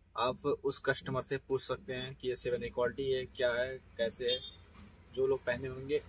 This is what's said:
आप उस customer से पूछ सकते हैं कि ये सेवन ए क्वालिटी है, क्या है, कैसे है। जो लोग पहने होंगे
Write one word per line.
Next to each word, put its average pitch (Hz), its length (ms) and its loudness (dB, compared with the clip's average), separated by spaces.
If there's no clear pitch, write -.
आप 123 300 0
उस 139 400 0
customer 131 380 0
से 135 140 -2
पूछ 131 240 -2
सकते 127 320 -4
हैं 127 200 -6
कि - 140 -6
ये 123 80 0
सेवन 120 280 -2
ए 117 60 -4
क्वालिटी 123 420 2
है, 127 140 2
क्या 123 280 2
है, 127 240 0
कैसे 117 340 0
है। - 80 2
जो 131 120 2
लोग 135 180 2
पहने 127 240 0
होंगे 135 400 0